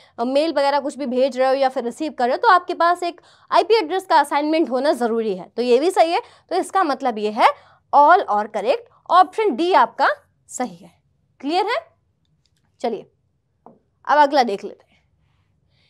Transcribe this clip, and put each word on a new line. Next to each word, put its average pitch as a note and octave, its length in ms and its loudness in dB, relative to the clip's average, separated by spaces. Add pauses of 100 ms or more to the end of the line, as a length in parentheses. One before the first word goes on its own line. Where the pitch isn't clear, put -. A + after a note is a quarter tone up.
(180)
अ, A#3 60 -4
मेल C#4+ 280 0
वगैरह C#4 280 0
कुछ C#4 180 -10
भी C#4+ 80 -8
भेज B3 320 -2
रहे C4 100 0
हो C4 60 2
या C4+ 140 0
फिर B3+ 160 -6
रिसीव B3+ 280 -8
कर - 120 -4
रहे A#3+ 80 0
हो, E4+ 60 -4
तो A4+ 100 0
आपके F4+ 260 2
पास E4+ 280 0
एक F4 180 -8 (300)
आईपी F4 240 2
एड्रेस F#4+ 320 -2
का D#4+ 140 2
असाइनमेंट D4+ 500 -2
होना C4 220 -2
ज़रूरी A3+ 440 -2
है। F#3 200 -16
तो A#3 60 -4
ये B3 180 2
भी E4+ 100 0
सही E4 220 2
है। G#4+ 100 -2 (280)
तो E4+ 60 -4
इसका F#4 280 -2
मतलब C4+ 340 -4
ये G#3 120 -4
है A#3+ 160 2 (480)
all D#4 300 6
or G#3 220 -2
correct, A3 340 -4 (300)
ऑप्शन F4+ 460 2
डी E4+ 160 -2
आपका C#4+ 360 2 (400)
सही G#3 280 -10
है। - 260 -20 (380)
क्लियर F4 260 -2
है? B4+ 200 -4 (960)
चलिए A3+ 320 -8 (960)
अब C#4+ 100 4
अगला C#4+ 240 4
देख G3+ 220 -4
लेते - 260 -18
हैं। - 140 -20 (840)